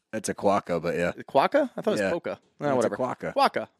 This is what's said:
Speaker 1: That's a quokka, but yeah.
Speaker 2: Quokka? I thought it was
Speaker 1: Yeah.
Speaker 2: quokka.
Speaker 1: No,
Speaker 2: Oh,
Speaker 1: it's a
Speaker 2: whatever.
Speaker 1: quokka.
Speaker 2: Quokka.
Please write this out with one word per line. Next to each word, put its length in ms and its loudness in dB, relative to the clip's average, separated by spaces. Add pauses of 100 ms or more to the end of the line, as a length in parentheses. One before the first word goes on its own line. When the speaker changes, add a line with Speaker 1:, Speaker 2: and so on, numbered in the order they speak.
(120)
Speaker 1:
That's 160 -6
a 60 -4
quokka, 480 0
but 120 -2
yeah. 180 0 (140)
Speaker 2:
Quokka? 480 2
I 60 -10
thought 120 0
it 0 -
was 80 0
Speaker 1:
Yeah. 120 2
Speaker 2:
quokka. 260 -6 (220)
Speaker 1:
No, 140 -2
Speaker 2:
Oh, 40 2
Speaker 1:
it's 80 2
a 40 2
Speaker 2:
whatever. 60 -4
Speaker 1:
quokka. 380 -6
Speaker 2:
Quokka. 340 0 (120)